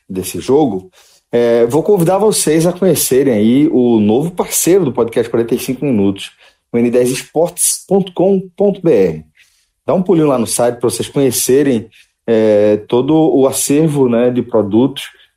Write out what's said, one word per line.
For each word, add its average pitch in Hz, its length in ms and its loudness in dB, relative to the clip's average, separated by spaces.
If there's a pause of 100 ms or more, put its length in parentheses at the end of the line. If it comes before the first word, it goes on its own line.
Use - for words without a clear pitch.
desse 92 300 -8
jogo, 113 500 -2 (400)
é, 117 360 2
vou 139 180 -2
convidar 185 340 2
vocês 165 480 0
a 180 60 2
conhecerem 135 600 0
aí 117 360 2
o 120 300 2
novo 117 320 0
parceiro 185 540 0
do 123 80 -4
podcast 117 360 -2
Quarenta 113 240 -2
e 117 60 -2
cinco 131 240 -6
Minutos, 101 480 -2 (400)
o 120 60 -2
N 120 120 2
dez 123 200 2
esportes - 760 -4
ponto 190 280 -2
com 196 260 0 (160)
ponto 196 260 -2
B 165 120 2
R. 87 320 0 (600)
Dá - 80 0
um 185 80 0
pulinho 170 260 2
lá 131 120 0
no 110 80 -2
site 120 320 -2
pra 120 100 -2
vocês - 200 -6
conhecerem, 131 800 0 (360)
é, 107 520 2 (100)
todo 131 260 0
o 151 320 2
acervo, 143 640 0
né, 120 240 0
de 123 100 -2
produtos 113 680 -2 (280)